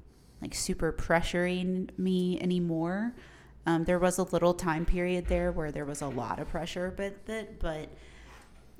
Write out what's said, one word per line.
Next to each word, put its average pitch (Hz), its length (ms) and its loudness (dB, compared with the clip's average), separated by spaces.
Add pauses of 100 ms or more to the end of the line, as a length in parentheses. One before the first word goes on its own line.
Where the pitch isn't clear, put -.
(420)
like, - 120 -8
super 165 400 0
pressuring 180 1040 0
me 185 420 2
anymore. 180 760 0 (520)
Um, 165 200 4
there 180 140 4
was 180 200 4
a 185 40 2
little 175 300 4
time 170 320 0
period 180 400 2
there 175 260 2
where 156 200 -2
there 147 140 -4
was 143 160 -6
a 143 60 -2
lot 120 320 -2
of 151 100 -6
pressure, 180 460 -2
but 196 320 -6
that, 220 320 -8
but, 156 300 -2 (920)